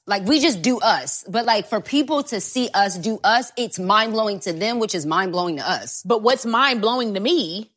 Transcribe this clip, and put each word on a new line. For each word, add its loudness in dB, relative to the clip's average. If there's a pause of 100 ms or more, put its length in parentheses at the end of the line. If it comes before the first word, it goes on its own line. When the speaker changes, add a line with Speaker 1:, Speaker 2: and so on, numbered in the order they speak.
Speaker 1:
Like, -2
we 4
just 2
do 2
us. 0
But, -2
like, 2
for -2
people 0
to -6
see -2
us 2
do -4
us, 2
it's -4
mind-blowing 0
to -4
them, -2
which -2
is -4
mind-blowing 0
to -4
us. -6
Speaker 2:
But 2
what's 2
mind-blowing 2
to -2
me -2